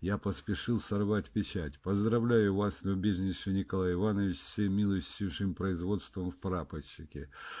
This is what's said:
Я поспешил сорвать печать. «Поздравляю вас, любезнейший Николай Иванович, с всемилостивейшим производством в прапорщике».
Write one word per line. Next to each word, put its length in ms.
Я 140
поспешил 600
сорвать 520
печать. 500
«Поздравляю 760
вас, 280
любезнейший 720
Николай 400
Иванович, 420
с 160
всемилостивейшим 1040
производством 760
в 60
прапорщике». 920